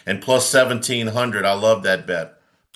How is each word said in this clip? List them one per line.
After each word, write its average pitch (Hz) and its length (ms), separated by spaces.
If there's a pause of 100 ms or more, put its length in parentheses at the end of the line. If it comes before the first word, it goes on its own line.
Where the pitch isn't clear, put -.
and 98 160
plus 127 280
seventeen 123 580
hundred. 110 380
I 98 80
love 107 300
that 92 240
bet. 85 260 (420)